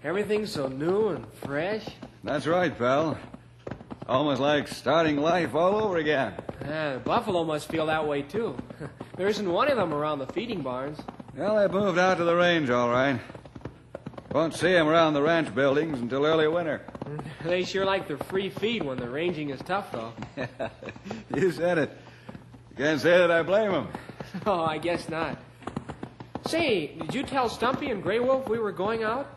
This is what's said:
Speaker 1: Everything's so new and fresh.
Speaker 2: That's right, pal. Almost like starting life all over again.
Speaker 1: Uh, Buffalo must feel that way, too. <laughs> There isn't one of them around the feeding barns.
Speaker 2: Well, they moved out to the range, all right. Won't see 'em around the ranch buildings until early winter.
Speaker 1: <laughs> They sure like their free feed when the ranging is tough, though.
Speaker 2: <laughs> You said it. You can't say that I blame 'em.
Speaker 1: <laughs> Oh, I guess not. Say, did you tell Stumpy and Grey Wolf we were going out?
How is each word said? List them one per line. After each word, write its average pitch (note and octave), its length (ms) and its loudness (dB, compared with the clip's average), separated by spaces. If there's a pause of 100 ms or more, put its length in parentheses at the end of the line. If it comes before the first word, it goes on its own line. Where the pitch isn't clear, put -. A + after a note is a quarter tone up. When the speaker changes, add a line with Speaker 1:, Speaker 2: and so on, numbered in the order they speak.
Speaker 1:
Everything's G3+ 480 -2
so C#3 160 -2
new E3+ 420 0
and B2 160 -4 (200)
fresh. E3+ 400 -4 (360)
Speaker 2:
That's - 240 -2
right, E3 320 2
pal. C3 400 2 (920)
Almost C#3 320 2
like C#3+ 260 2
starting D3+ 480 2
life D#3 400 2
all F#3 220 4
over G#3 180 0
again. C#3+ 380 2 (360)
Speaker 1:
Uh, D3+ 280 -4
Buffalo F3 480 0
must D3+ 260 -4
feel D#3+ 140 0
that D#3 200 4
way, C#3+ 180 0
too. F#3+ 340 -2 (220)
<laughs> C#3+ 100 -8 (260)
There G3 140 0
isn't G3+ 200 0
one A3+ 220 4
of B3+ 60 4
them E3+ 160 0
around D3 260 0
the C3 80 -6
feeding G#3 340 -4
barns. C3 380 -6 (380)
Speaker 2:
Well, G3 180 0
they G3 180 4
moved G3 240 2
out F#3 200 6
to E3+ 80 0
the E3+ 100 4
range, E3+ 340 4
all B2 200 4
right. B2+ 280 4 (1160)
Won't D#3 200 2
see F3+ 220 2
'em D#3 140 6
around D#3+ 240 6
the C#3+ 80 2
ranch D3+ 340 2
buildings C#3 460 2
until C3 240 0
early D#3 240 4
winter. D#3+ 320 -2 (320)
Speaker 1:
<laughs> D3+ 320 -10
They F3+ 180 0
sure F#3+ 220 -2
like F#3+ 240 0
their C#3+ 80 -4
free F#3+ 320 -4
feed G#3 340 -2
when C3 140 -4
the A#2+ 120 -6
ranging D3+ 420 -2
is B2+ 100 -8
tough, G3 320 -4
though. A2+ 180 -8 (240)
Speaker 2:
<laughs> B2+ 120 -6 (840)
You E3+ 180 2
said E3 260 0
it. - 200 -2 (720)
You - 120 -20
can't D3+ 160 2
say E3+ 180 6
that F3 140 6
I E3 120 6
blame G3+ 300 2
'em. B2+ 140 0 (300)
Speaker 1:
<laughs> - 280 -12
Oh, F3+ 180 2
I D#3 160 0
guess D#3+ 280 -2
not. D#3 300 -4 (1120)
Say, B3 400 0 (120)
did - 160 -6
you C#4 80 -4
tell B3+ 260 0
Stumpy C4 400 -2
and G3 140 -4
Grey G#3 160 0
Wolf C4 300 2
we A#3 100 0
were G#3 140 -2
going G#3+ 300 -2
out? B3 340 -2